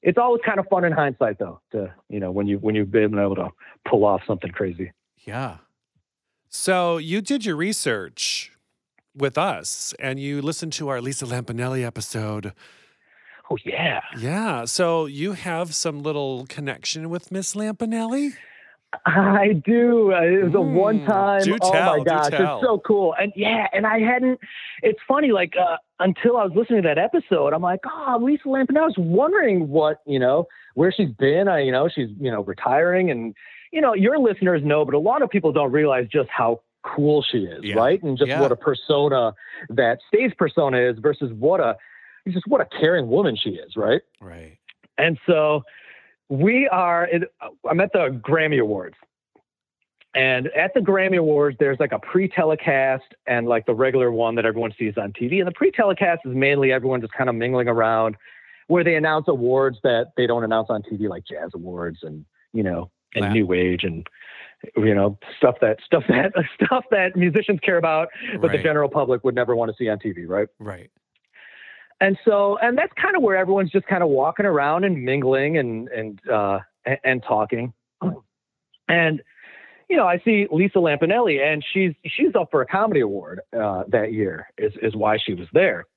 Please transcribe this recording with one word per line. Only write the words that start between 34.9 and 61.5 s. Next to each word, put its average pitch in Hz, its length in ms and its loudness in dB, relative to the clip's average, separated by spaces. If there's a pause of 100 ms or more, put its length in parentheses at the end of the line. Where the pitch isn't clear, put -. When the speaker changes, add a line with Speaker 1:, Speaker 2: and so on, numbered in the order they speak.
Speaker 1:
a 147 60 4
lot 233 220 2
of 247 80 0
people 160 240 0
don't 143 180 2
realize 135 400 2
just 143 180 0
how 117 300 0 (240)
cool 147 400 2
she 107 220 -2
is, 82 180 -14
Speaker 2:
Yeah. 101 120 -6
Speaker 1:
right? 151 280 2
And 139 140 -4
just 135 100 2
Speaker 2:
Yeah. 139 140 0
Speaker 1:
what 135 100 4
a 117 60 0
persona, 139 760 0 (360)
that 120 300 2 (100)
stage 226 280 2
persona 143 420 2
is 123 200 2
versus 135 320 0
what 143 300 2
a, 113 160 0 (500)
just 180 200 -4
what 254 120 2
a - 60 0
caring 156 420 0
woman 135 300 2
she 110 140 -4
is, 85 260 -12
right? 110 240 2 (180)
Speaker 2:
Right. 85 380 -20 (400)
Speaker 1:
And 160 280 0
so 151 380 2 (640)
we 220 420 2
are, 175 380 2
it, 170 240 -2 (380)
I'm 165 100 2
at 196 140 0
the 135 300 0
Grammy 151 380 2
Awards. 98 340 -4 (1160)
And 131 340 0
at 180 260 -2
the 254 80 2
Grammy 190 360 2
Awards, 147 420 2
there's, 139 200 2
like, 143 140 0
a 107 60 -4
pre-telecast 156 1040 0 (240)
and, 120 200 0
like, 117 180 2
the 120 80 0
regular 127 380 2
one 117 240 0
that 113 100 0
everyone 113 320 -2
sees 107 200 -4
on 101 160 -6
T 120 160 -6
V. 185 100 0
And 180 80 0
the 175 60 -6
pre-telecast 196 720 2
is 127 100 -6
mainly 139 380 4
everyone 127 260 0
just 113 140 -10
kind 127 160 -2
of 117 60 -2
mingling 120 340 0
around, 113 480 2 (500)
where 170 160 2
they 165 120 2
announce 156 340 0
awards 127 540 2
that 120 340 0
they 123 100 2
don't 117 160 0
announce 110 260 0
on 107 140 -2
T 107 140 -10
V, 104 100 -2
like 92 180 -8
jazz 85 280 -10